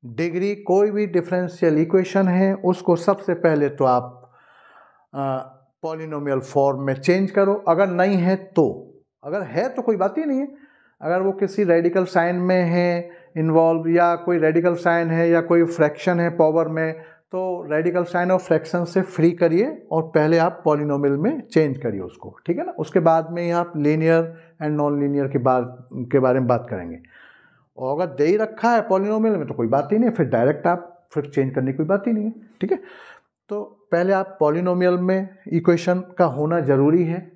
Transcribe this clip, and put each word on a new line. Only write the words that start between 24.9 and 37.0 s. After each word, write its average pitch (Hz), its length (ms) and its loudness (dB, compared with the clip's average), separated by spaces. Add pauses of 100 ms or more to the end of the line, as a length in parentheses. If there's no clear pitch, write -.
लीनियर 143 280 -2
के 135 100 -2
बार-, 123 540 -2
के 127 260 0
बारे 131 200 2
में 127 100 -2
बात 120 220 0
करेंगे। 87 320 -10 (760)
और 131 220 -4
अगर 165 140 -4
दे 143 120 0
ही 180 100 2
रखा 220 380 0
है 226 140 0
polynomial 208 480 0
में 147 100 -4
तो - 80 -8
कोई 123 120 -2
बात 135 260 0
ही 208 60 2
नहीं, 233 120 2
फिर 180 160 0
डायरेक्ट 127 400 0
आप - 460 -4
फिर 143 180 -6
चेंज 135 240 -2
करने 131 180 -2
की 135 40 -6
कोई 156 100 -2
बात 196 200 -2
ही 233 60 0
नहीं 214 120 -2
है, 220 80 -6 (280)
ठीक 190 120 -2
है। 370 80 -4 (720)
तो 208 120 -8 (300)
पहले 175 200 2
आप 190 300 -2
polynomial 180 580 2
में 190 280 -2 (200)
इक्वेशन 170 520 2 (180)
का 180 60 4
होना 151 360 0
ज़रूरी 143 440 4